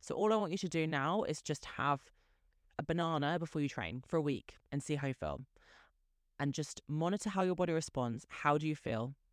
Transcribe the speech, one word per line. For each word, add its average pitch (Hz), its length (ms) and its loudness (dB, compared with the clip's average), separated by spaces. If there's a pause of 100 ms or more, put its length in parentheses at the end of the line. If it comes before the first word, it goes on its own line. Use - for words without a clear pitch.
so - 140 -6
all 214 160 4
I 220 40 6
want 208 160 0
you 185 80 -2
to 185 100 -2
do 160 160 2
now 156 380 0
is - 180 -4
just - 240 -4
have 139 360 0 (760)
a - 60 -4
banana 165 560 2
before 160 220 -2
you 143 80 2
train 120 360 -4
for - 120 0
a 160 40 6
week 143 360 -2 (140)
and 143 120 -2
see 151 120 0
how 139 120 -2
you 131 60 0
feel. - 280 -4 (960)
And 143 160 0
just - 340 -6
monitor 170 420 0
how 190 140 2
your 185 120 4
body 175 160 2
responds. 127 560 -2
How - 300 4
do 156 100 0
you 151 80 0
feel? 120 400 -2 (180)